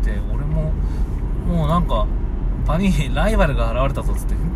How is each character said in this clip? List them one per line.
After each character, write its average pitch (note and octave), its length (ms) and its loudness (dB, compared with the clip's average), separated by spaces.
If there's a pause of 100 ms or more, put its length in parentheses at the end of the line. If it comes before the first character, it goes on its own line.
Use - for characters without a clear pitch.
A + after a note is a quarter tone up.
(100)
て、 - 80 -2 (140)
俺 - 120 -2
も、 D#3 280 0 (720)
も E3+ 200 2
う - 20 2
な E3+ 100 2
ん - 80 2
か、 G#2+ 220 0 (580)
パ D3 120 2
ニ-、 G3 120 2 (240)
ラ F3+ 160 2
イ A3 60 2
バ F#3+ 100 4
ル C#3 80 0
が A2+ 160 0
現 C3 240 0
れ - 0 -
た A#2 100 -4
ぞ - 80 0
っ - 40 0
つ - 80 -4
っ - 20 -4
て、 - 80 -2 (220)